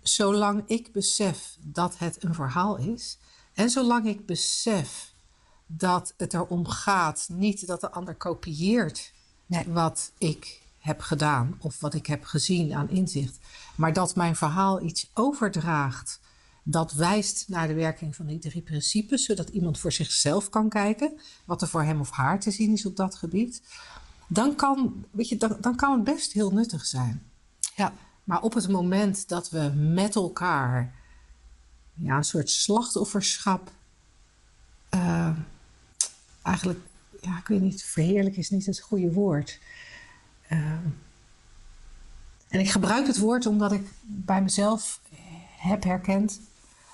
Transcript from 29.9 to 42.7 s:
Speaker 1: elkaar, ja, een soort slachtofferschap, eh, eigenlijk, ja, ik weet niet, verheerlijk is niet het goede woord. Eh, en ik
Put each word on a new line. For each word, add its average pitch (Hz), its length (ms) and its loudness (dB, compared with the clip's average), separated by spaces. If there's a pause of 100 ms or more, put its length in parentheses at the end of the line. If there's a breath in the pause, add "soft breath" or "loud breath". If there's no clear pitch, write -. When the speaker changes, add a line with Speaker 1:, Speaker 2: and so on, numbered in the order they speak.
Speaker 1:
elkaar, 139 800 0 (1000 soft breath)
ja, 151 220 0
een 147 80 2
soort - 260 0
slachtofferschap, - 1200 0 (1160)
eh, 170 420 2 (1120)
eigenlijk, 180 380 -2 (400)
ja, 180 180 -6
ik 180 100 -12
weet 208 120 2
niet, 190 220 0
verheerlijk 196 540 2
is 185 140 -4
niet 196 160 0
het 190 140 -4
goede 180 320 0
woord. 170 460 0 (880 loud breath)
Eh, 165 100 0 (1900)
en 190 120 2
ik 190 100 4